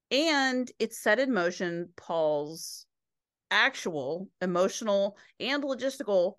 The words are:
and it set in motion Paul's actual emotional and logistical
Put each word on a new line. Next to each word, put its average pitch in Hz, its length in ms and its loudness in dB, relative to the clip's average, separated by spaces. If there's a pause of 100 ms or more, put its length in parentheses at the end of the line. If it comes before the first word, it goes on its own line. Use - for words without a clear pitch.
(100)
and 262 680 2
it 226 160 -2
set 214 240 2
in 269 160 2
motion 175 640 -2
Paul's 156 920 -2 (640)
actual 190 760 0 (120)
emotional 196 760 0 (220)
and 269 240 -2
logistical 233 760 0